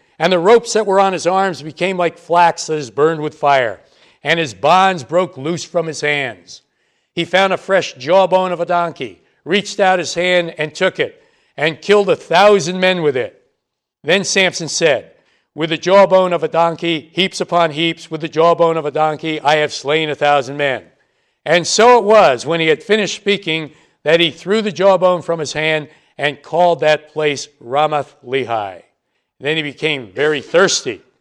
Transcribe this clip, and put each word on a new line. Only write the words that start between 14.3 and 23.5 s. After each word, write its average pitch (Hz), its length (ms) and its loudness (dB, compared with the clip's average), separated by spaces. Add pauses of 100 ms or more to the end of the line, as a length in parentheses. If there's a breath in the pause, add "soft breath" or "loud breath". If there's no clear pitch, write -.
said, 139 460 -2 (420)
"With 156 160 -4
the 160 60 -4
jawbone 185 540 4
of 165 120 -2
a 160 40 -4
donkey, 165 640 -2
heaps 185 280 -4
upon 170 300 0
heaps, 165 400 -6
with 156 100 -8
the 165 60 -8
jawbone 165 500 2
of 151 80 -6
a 147 60 -4
donkey, 156 500 -4
I 147 140 2
have 151 180 -2
slain 151 380 -4
a 139 40 -4
thousand 143 420 0
men." 131 340 -4 (520)
And 165 220 0
so 240 320 6
it 220 60 2
was, 185 420 4
when 165 140 -2
he 160 80 0
had 156 160 0
finished 208 320 -2
speaking, 160 560 -4 (320 soft breath)